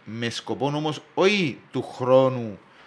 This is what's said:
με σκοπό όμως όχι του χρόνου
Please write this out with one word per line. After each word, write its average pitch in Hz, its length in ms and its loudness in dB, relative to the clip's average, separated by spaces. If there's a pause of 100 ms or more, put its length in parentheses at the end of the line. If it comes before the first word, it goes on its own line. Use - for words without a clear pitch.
με 117 260 -6
σκοπό 113 360 -6
όμως 151 360 -4 (120)
όχι 185 460 2 (120)
του 127 100 -4
χρόνου 127 760 2 (280)